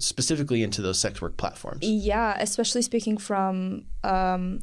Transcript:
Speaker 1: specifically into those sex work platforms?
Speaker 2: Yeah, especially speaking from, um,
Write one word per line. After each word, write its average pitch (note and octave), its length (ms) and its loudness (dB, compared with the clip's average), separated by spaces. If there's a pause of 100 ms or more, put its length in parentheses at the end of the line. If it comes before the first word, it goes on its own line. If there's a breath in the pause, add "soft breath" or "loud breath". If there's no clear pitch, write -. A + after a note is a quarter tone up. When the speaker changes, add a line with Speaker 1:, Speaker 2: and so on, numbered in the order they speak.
Speaker 1:
specifically C3 600 2
into G#2 180 -2
those F#2 180 0
sex G2+ 220 -2
work - 160 -4
platforms? - 460 -6
Speaker 2:
Yeah, G#3+ 560 2
especially A#3 420 0
speaking A3 360 0
from, F#3+ 680 -2 (180)
um, F#3 600 2